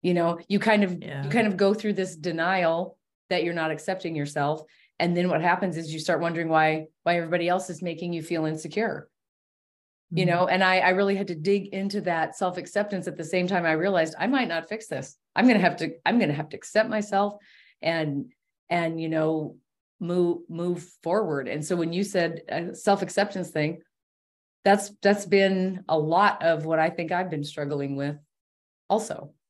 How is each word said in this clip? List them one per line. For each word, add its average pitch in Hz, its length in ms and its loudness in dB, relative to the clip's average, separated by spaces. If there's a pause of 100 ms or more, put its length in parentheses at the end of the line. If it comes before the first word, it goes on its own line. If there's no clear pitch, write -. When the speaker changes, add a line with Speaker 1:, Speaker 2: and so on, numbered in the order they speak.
Speaker 1:
You 180 120 2
know, 170 240 2 (100)
you 202 120 2
kind 208 240 4
of, 180 180 -4
Speaker 2:
Yeah. 139 220 -8
Speaker 1:
you 143 60 -4
kind 220 180 4
of 190 80 -2
go 196 180 4
through 208 200 -2
this 185 200 -4
denial 170 840 0 (340)
that 185 120 0
you're 170 120 -2
not 160 180 -2
accepting 170 420 -6
yourself. 147 480 -2 (360)
And 175 180 2
then 180 120 2
what 180 140 2
happens 175 340 0
is 160 160 -8
you 160 60 -8
start 156 220 0
wondering 165 280 -2
why, 156 380 2 (160)
why 175 140 2
everybody 170 320 0
else 180 220 0
is 170 120 -10
making 175 300 -6
you 165 100 -6
feel 160 220 -4
insecure. 156 640 -4 (1040)
You 180 120 2
Speaker 2:
Mm. 180 40 4
Speaker 1:
know, 175 180 4
and 185 160 2
I, 185 160 6
I 180 120 4
really 196 260 2
had 196 120 -4
to 175 60 -6
dig 196 340 0
into 196 340 -4
that 160 340 -2
self-acceptance 180 720 -4
at 160 80 -10
the 165 80 -8
same 180 240 0
time 180 160 0
I 160 80 4
realized 160 460 2
I 180 100 -2
might 254 200 0
not 165 200 -4
fix 214 180 -8
this. 135 300 -8 (180)
I'm 208 140 4
gonna 220 100 6
have 180 200 4
to, 165 120 -2 (160)
I'm 214 140 4
gonna 147 140 2
have 151 160 -6
to 151 60 -12
accept 220 320 0
myself 208 460 0 (460)
and, 156 500 -2 (380)
and, 165 320 -2
you 160 80 -4
know, 156 480 0 (420)
move, 175 500 0
move 175 360 -4 (180)
forward. 160 460 0
And 147 160 -4
so 180 100 -2
when 165 180 0
you 185 120 0
said 170 440 -2
a 170 280 -6
self-acceptance 196 760 0
thing, 160 300 -2 (840)
that's, 202 260 4 (120)
that's 202 240 4
been 190 640 2
a 160 100 2
lot 165 460 2
of 160 200 2
what 160 140 0
I 165 120 2
think 165 200 -6
I've 180 200 -2
been 156 120 -4
struggling 143 540 -4
with 143 200 -4 (720)
also. - 440 -2 (180)